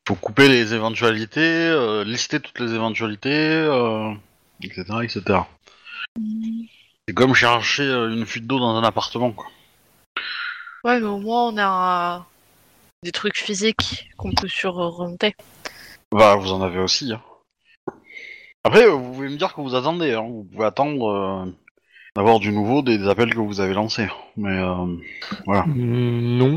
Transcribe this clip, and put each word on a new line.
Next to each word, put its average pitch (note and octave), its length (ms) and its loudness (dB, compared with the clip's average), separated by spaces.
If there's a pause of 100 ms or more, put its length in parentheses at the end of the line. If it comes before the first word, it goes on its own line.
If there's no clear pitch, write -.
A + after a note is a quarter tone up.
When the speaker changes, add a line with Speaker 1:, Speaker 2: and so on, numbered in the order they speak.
Speaker 1:
faut G2+ 80 -2
couper C3+ 340 4
les A#2 260 4
éventualités, A2 680 0
euh, D#3+ 640 2
lister A#2+ 360 -4
toutes - 200 -14
les A2+ 140 -4
éventualités, A2+ 760 -2
euh, A#2+ 640 0 (500)
et G2 80 -14
cetera, G#2 340 -6
et A2+ 40 -2
cetera. F#2+ 400 0 (720)
Speaker 2:
Mm. A3 460 -6 (440)
Speaker 1:
C'est - 60 -10
comme B2+ 200 4
chercher, A#2+ 500 2
euh, B2 260 0
une A2+ 160 -4
fuite A2+ 200 -10
d'eau C3 120 -2
dans A#2 180 0
un A2+ 80 2
appartement, A#2 480 0
quoi. - 140 -16 (1400)
Speaker 2:
Ouais, A#3+ 160 2
mais G#3+ 60 -4
au G3+ 120 -4
moins, A#3 300 0
on G#3+ 100 -4
a F3+ 680 0 (760)
des F3 100 -8
trucs - 260 -4
physiques - 800 -4
qu'on F#3+ 140 -6
peut F#3+ 160 -2
surremonter. F3 840 -4 (800)
Speaker 1:
Bah, G#2 240 8
vous F#2+ 160 -2
en F#2+ 100 -2
avez F2+ 160 -2
aussi, G2+ 340 -2
hein. G#2+ 100 -8 (1400)
Après, G#3 240 8
euh, G3+ 60 8
vous B2+ 200 -2
pouvez C3+ 160 -8
me C#3+ 80 -6
dire F3 180 -4
que D#3 60 -10
vous C3 140 -4
attendez, D3 380 0
hein. A2 140 -2
Vous A#2 180 -12
pouvez G2 220 -2
attendre, C3+ 440 0
euh, F#2+ 420 -4 (640)
d'avoir A2 220 6
du G#2 140 0
nouveau G#2+ 300 2
des, A#2 160 2
des G2 100 0
appels A2+ 260 2
que A#2 60 0
vous G#2 200 -4
avez F#2+ 140 0
lancés. G#2+ 320 -2 (300)
Mais, G2+ 200 -2
euh, F2+ 300 -2 (600)
voilà. G2+ 200 2
Speaker 3:
Mm, A#2+ 720 0
non, C3 180 6